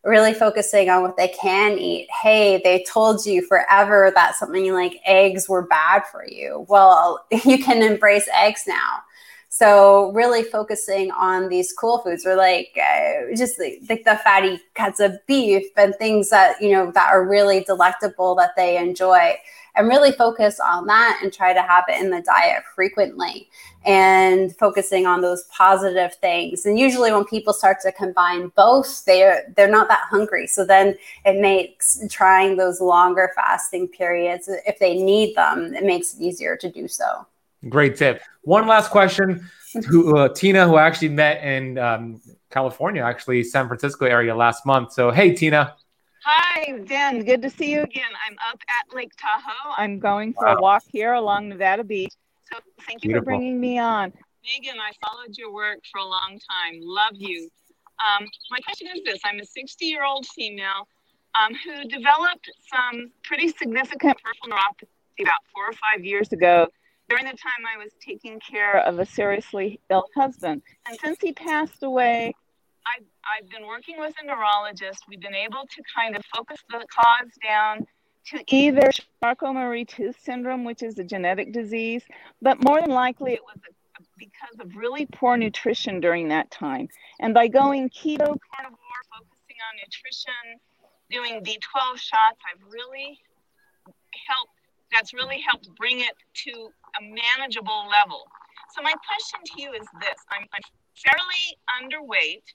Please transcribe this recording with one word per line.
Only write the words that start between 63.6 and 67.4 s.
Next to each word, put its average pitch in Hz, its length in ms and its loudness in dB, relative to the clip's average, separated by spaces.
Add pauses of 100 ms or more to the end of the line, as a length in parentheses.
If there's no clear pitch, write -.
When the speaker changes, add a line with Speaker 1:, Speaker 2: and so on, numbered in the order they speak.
Speaker 3:
peripheral 226 360 -10
neuropathy 202 300 -6 (320)
about - 200 -2 (140)
four 202 140 -10
or 220 60 -10
five 214 300 -4
years 202 280 -6
ago 175 360 4 (400)
during 247 160 -4
the 269 60 -10
time 240 440 -12